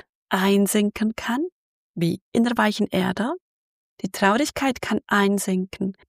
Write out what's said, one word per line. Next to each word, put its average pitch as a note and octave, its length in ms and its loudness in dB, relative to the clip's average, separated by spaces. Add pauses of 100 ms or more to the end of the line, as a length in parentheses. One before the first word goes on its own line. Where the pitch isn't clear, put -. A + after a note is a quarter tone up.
(300)
einsinken G3+ 880 2
kann, C4+ 300 -2 (480)
wie E3 260 -2 (120)
in A#3 120 2
der A#3+ 120 0
weichen G#3+ 300 0
Erde. F#3+ 480 -2 (640)
Die F#3+ 100 -6
Traurigkeit A#3+ 680 0
kann - 260 -2
einsinken, G3 880 0 (140)